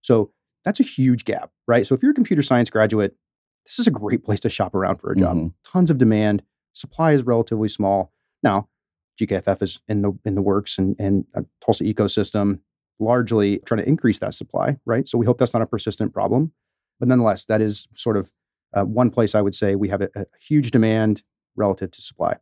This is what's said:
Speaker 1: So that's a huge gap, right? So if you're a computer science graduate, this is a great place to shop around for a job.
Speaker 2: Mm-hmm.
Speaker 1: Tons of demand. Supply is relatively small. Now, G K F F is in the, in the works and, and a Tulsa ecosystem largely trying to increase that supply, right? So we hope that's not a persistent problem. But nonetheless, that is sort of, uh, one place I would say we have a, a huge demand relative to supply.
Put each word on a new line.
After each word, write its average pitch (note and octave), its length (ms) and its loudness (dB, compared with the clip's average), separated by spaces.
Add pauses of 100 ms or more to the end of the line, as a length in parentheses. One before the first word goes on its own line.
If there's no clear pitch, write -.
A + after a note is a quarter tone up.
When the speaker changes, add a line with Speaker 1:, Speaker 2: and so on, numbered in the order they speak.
Speaker 1:
So A2 300 2 (340)
that's G3+ 140 -4
a C4 40 4
huge B2+ 420 0
gap, - 260 -6 (160)
right? A#2+ 180 4
So - 80 0
if C3 80 0
you're C#4 100 4
a D4 40 2
computer G3 260 2
science A#2+ 300 2
graduate, G#2+ 440 2 (500)
this - 120 -10
is A#3+ 80 -2
a A3 60 4
great F#3 320 -4
place G2+ 160 -2
to A#2+ 100 -2
shop - 240 -4
around F#2+ 240 0
for - 140 -8
a - 40 -2
job. E2+ 220 2
Speaker 2:
Mm-hmm. D#2+ 100 -2 (160)
Speaker 1:
Tons F3+ 280 2
of C3+ 80 2
demand. G#2+ 420 2 (320)
Supply - 380 -2
is C#3 120 4
relatively A#2 460 -2
small. G2 420 -2 (300)
Now, G#2 260 0 (520)
G G#2+ 80 -2
K G2 80 -2
F F2+ 120 -4
F G2 140 0
is F#2+ 260 -6
in G#2 140 -2
the, G2+ 240 -2
in G#2 80 -2
the G2 80 -2
works G2 380 -2
and, F#2+ 180 0
and G2 280 0 (100)
a - 100 -6 (180)
Tulsa - 200 0
ecosystem G2+ 760 -2 (380)
largely G#2+ 600 0
trying A2 220 -2
to - 60 -2
increase C3 320 2
that - 140 -6
supply, - 520 -4
right? A#2+ 220 -2
So B2 100 -4
we A#2 80 2
hope A#2+ 120 2
that's A#2+ 160 0
not A2+ 80 2
a A2 60 0
persistent G#2+ 460 -4
problem. A2 380 0 (480)
But B2 80 -2
nonetheless, A#2+ 380 2
that A2 160 0
is G#2 320 -4
sort A2 240 -2
of, G2 120 -4 (440)
uh, G2+ 100 0
one A2+ 260 0
place A2 260 0
I G#2+ 60 4
would G2+ 140 -2
say G2+ 200 0
we G2 120 -2
have G2 140 -2
a, F#2+ 140 -4
a G2+ 100 -8 (160)
huge C#3+ 300 0
demand A2 520 2 (320)
relative G2 360 -2
to - 100 -20
supply. - 400 -4